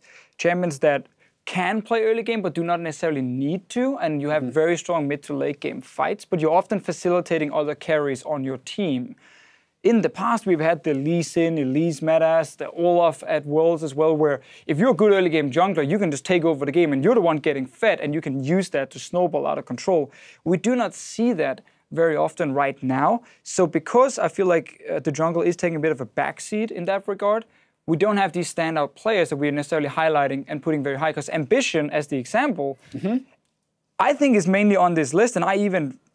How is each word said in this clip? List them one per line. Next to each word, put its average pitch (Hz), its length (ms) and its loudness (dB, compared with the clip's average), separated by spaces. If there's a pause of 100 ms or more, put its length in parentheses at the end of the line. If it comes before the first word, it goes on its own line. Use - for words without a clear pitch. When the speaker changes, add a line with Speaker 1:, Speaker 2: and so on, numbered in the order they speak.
(380)
Speaker 1:
champions 170 420 -2
that 143 280 0 (380)
can 190 360 -2
play 220 220 -2
early 226 180 0
game 220 220 -4
but 170 100 -4
do 170 100 -4
not 170 160 -2
necessarily 156 440 -4
need 135 460 -4
to, 262 280 -2
and 156 240 -4
you 147 80 -4
have 151 140 0
Speaker 2:
Mm-hmm. 123 80 -6
Speaker 1:
very 160 260 2
strong 160 300 -2
mid 143 160 -6
to 147 100 -8
late 143 280 -4
game - 200 -8
fights, 165 440 -6
but 180 140 -2
you're 156 140 2
often 190 260 0
facilitating 170 720 -2
other 147 220 -2
carries 143 500 -2
on 143 200 -6
your 131 140 -6
team. 135 580 -4 (680)
In 214 180 4
the 165 80 2
past, 226 360 -2
we've 175 140 2
had 160 240 0
the 156 100 0
Lee 156 300 0
Sin, 165 340 0
Elise 151 460 0
metas, 160 540 2
the 143 120 -8
Olaf 170 560 2
at 151 220 -2
Worlds 160 340 2
as 139 140 -6
well, 156 200 4
where 147 260 2 (260)
if 151 100 0
you're 240 140 4
a - 20 4
good 202 180 6
early 185 200 4
game 151 200 2
jungler, 165 380 2
you 196 80 2
can 190 140 0
just 139 120 -6
take 180 220 2
over 143 220 0
the 143 40 -4
game 160 220 2
and 135 100 -2
you're 233 120 4
the 233 60 4
one 165 160 2
getting 139 280 -2
fed 196 340 0
and 147 140 -4
you 156 80 -2
can 135 220 -4
use 180 260 0
that 135 220 -4
to 131 80 -16
snowball 170 480 -2
out 147 100 -2
of - 80 -10
control. 147 460 0 (320)
We 175 160 0
do 240 160 0
not 214 180 -2
see - 400 -2
that 143 280 -2 (300)
very 160 240 2
often 156 380 -2
right 139 300 -2
now. 147 400 2 (180)
So - 240 0
because 240 540 2
I 175 80 0
feel 190 180 -2
like, 170 440 0
uh, 160 100 -2
the 151 120 -2
jungle 160 300 -2
is 175 140 2
taking 170 220 -2
a - 20 -4
bit 156 120 0
of 156 80 -4
a 127 60 -6
backseat 190 640 -4
in 175 160 -8
that 196 220 -4
regard, 208 360 -2 (440)
we 156 100 0
don't 202 200 2
have 190 160 2
these 175 200 -6
standout 160 400 -2
players 196 360 0
that 147 80 -4
we're 147 140 0
necessarily 147 380 -2
highlighting 139 580 0
and 151 140 -8
putting 151 220 -2
very 135 140 -4
high. 156 140 -2
'Cause 147 180 -8
Ambition, 160 600 0
as 151 180 -4
the 143 120 -4
example, 151 580 -4 (160)
Speaker 2:
Mm-hmm. 196 240 -4 (800)
Speaker 1:
I 269 140 4
think 277 220 4
is 175 120 4
mainly 202 280 4
on 180 200 4
this 147 180 0
list, 233 220 2
and 175 100 0
I 190 120 2
even, 180 420 -2 (160)